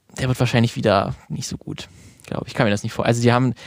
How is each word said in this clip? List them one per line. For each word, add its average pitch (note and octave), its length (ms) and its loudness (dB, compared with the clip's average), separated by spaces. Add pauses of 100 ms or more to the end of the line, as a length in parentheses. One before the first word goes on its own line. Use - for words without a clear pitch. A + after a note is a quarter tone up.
(180)
der C3 100 -2
wird B2+ 120 0
wahrscheinlich A#2 360 2
wieder G#2 380 2 (140)
nicht - 180 -8
so - 120 -8
gut, - 300 -12 (380)
glaub - 160 -6
ich. - 60 -12
Ich - 60 -14
kann B2+ 100 2
mir G#2 60 2
das G2+ 140 -2
nicht A2+ 80 -6
vor-, - 120 -4
also A#2+ 160 2
die A#2+ 120 6
haben B2 200 2 (140)